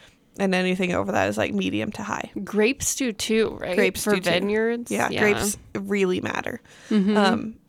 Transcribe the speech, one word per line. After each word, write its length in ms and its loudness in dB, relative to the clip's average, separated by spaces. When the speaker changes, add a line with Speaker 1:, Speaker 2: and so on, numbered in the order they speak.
Speaker 1:
And 160 2
anything 380 0
over 180 -2
that 160 2
is, 100 -2
like, 160 0
medium 400 -2
to 100 -10
high. 280 -6
Speaker 2:
Grapes 520 0
do 160 -2
too, 500 0
right? 140 -4
Speaker 1:
Grapes 300 2
Speaker 2:
For 100 2
Speaker 1:
do 60 0
too. 80 0
Speaker 2:
vineyards? 600 0
Speaker 1:
Yeah, 200 0
Speaker 2:
Yeah. 80 -2
Speaker 1:
grapes 380 2
really 460 0
matter. 400 -6
Speaker 2:
Mm-hmm. 280 4
Speaker 1:
Um, 380 2